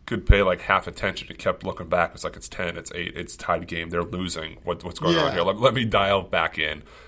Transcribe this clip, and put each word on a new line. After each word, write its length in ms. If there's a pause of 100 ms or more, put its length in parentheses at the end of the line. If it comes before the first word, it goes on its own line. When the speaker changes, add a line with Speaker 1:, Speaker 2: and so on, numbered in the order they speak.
Speaker 1:
could 180
pay, 160
like, 200
half 260
attention. 420
You 60
kept 280
looking 240
back. 280
It's 80
like, 120
"It's 140
ten. 280
It's 180
eight. 200
It's 220
tied 300
game. 240
They're 120
losing. 600
What, 200
what's 160
going 180
on 100
Speaker 2:
Yeah. 60
Speaker 1:
here? 100
Let, 160
let 160
me 100
dial 380
back 340
in." 240 (260)